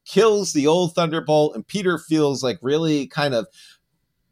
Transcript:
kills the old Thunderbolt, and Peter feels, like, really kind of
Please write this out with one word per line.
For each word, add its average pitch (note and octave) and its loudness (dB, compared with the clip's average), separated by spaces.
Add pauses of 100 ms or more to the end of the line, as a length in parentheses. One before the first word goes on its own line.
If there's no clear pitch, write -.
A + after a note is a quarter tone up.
kills G#3 2
the C#3 2
old E3+ 2
Thunderbolt, D#3 0
and - -12
Peter F3+ -2
feels, C#3+ 0
like, A#2+ -2
really D3 0
kind D3 -4
of A2 -2 (880)